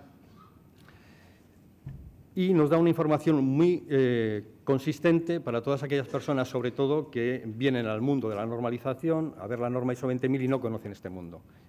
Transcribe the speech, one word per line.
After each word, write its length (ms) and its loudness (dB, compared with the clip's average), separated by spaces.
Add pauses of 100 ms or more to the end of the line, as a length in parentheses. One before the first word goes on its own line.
(2250)
Y 180 2
nos 160 6
da 80 6
una 120 6
información 540 2
muy, 460 4
eh, 540 2 (200)
consistente 760 0
para 200 -2
todas 200 -2
aquellas 260 -2
personas, 400 -2
sobre 240 -4
todo, 380 0
que 360 -2
vienen 420 0
al 120 -2
mundo 300 0
de 60 -4
la 100 -4
normalización 920 -4
a 80 -10
ver 120 -6
la 100 -2
norma 240 -2
iso 140 -4
veinte 220 -2
mil 120 0
y 60 0
no 140 0
conocen 300 -6
este 180 -14
mundo. 320 -12 (280)